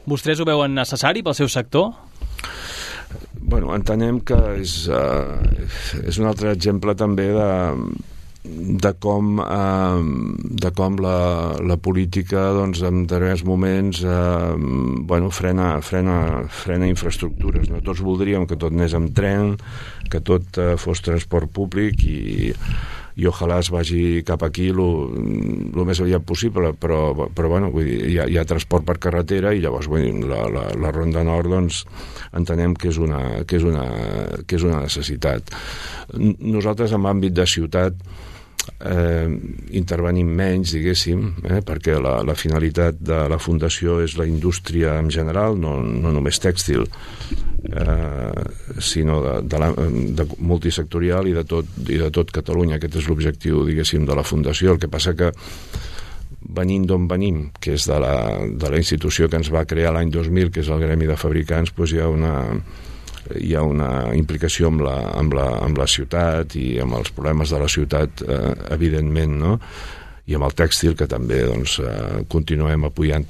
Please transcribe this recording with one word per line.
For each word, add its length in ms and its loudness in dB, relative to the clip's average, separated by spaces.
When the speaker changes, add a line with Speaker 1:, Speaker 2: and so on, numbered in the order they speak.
Speaker 1:
vostès 340 -2
ho 60 0
veuen 300 2
necessari 480 0
pel 100 0
seu 160 2
sector? 460 0
Speaker 2:
Bueno, 320 2
entenem 480 2
que 160 2
és, 260 -4
eh, 1200 0
és 140 -2
un 80 4
altre 240 0
exemple 420 0
també 400 2
de, 160 2
de 560 0
com, 440 2
eh, 600 2
de 80 2
com 320 0
la, 560 0
la 180 2
política, 800 0
doncs, 320 0
en 160 2
determinats 400 2
moments, 600 2
eh, 500 2
bueno, 180 2
frena, 520 0
frena, 640 0
frena 400 -2
infraestructures, 840 0
no? 140 -2
Tots 220 -4
voldríem 420 2
que 80 -2
tot 160 -2
anés 240 2
amb 200 0
tren, 420 2
que 140 -2
tot, 340 0
eh, 220 2
fos 240 -4
transport 480 0
públic 560 -2
i, 460 -2
i 80 4
ojalà 320 2
es 140 0
vagi 500 0
cap 240 0
aquí 240 0
lo, 380 2
lo 100 2
més 140 0
aviat 240 2
possible, 560 0
però, 480 0
però, 240 0
bueno, 240 2
vull 160 2
dir, 160 0
hi 160 2
ha, 80 0
hi 80 4
ha 80 0
transport 400 0
per 160 0
carretera 480 2
i 80 2
llavors, 320 -2
vull 160 2
dir, 80 0
la, 160 -2
la, 180 -2
la 160 0
Ronda 320 0
Nord, 240 2
doncs, 320 0
entenem 400 2
que 140 0
és 100 -2
una, 400 -2
que 160 0
és 80 4
una, 180 0
que 80 -2
és 80 2
una 240 2
necessitat. 640 -4
N-, 220 2
nosaltres, 400 0
en 160 2
àmbit 240 2
de 140 4
ciutat, 500 0
eh, 480 0
intervenim 560 2
menys, 400 0
diguéssim, 500 0
eh, 220 2
perquè 360 0
la, 240 2
la 120 0
finalitat 640 0
de 180 0
la 100 0
Fundació 640 0
és 160 -4
la 100 0
indústria 720 0
en 140 0
general, 460 0
no, 220 -2
no 340 0
només 260 0
tèxtil, 440 2
eh, 1600 -2
sinó 460 2
de, 100 0
de 120 0
la, 100 4
de 60 0
multisectorial 880 0
i 80 0
de 100 -2
tot, 400 -4
i 140 0
de 140 0
tot 200 0
Catalunya. 440 0
Aquest 220 -2
és 80 -2
l'objectiu, 580 2
diguéssim, 400 2
de 100 2
la 100 0
Fundació. 480 2
El 60 0
que 100 -4
passa 260 0
que 140 2
venint 480 0
d'on 200 2
venim, 420 0
que 160 -2
és 140 0
de 100 4
la, 140 2
de 240 -2
la 80 4
institució 500 2
que 120 2
ens 120 -2
va 140 2
crear 260 2
l'any 200 2
dos 180 0
mil, 220 4
que 100 -2
és 80 0
el 100 2
Gremi 280 2
de 100 0
Fabricants, 560 0
doncs 180 0
hi 60 2
ha 100 2
una, 260 2
hi 180 -2
ha 100 2
una 240 2
implicació 540 2
amb 140 4
la, 100 0
amb 180 4
la, 100 2
amb 120 2
la 120 2
ciutat 680 0
i 240 0
amb 180 0
els 160 -4
problemes 380 2
de 80 2
la 80 2
ciutat, 560 0
eh, 280 0
evidentment, 680 2
no? 120 4
I 80 0
amb 80 0
el 120 0
tèxtil, 400 4
que 120 0
també, 360 0
doncs, 380 -2
eh, 460 -4
continuem 600 2
apoyant 400 0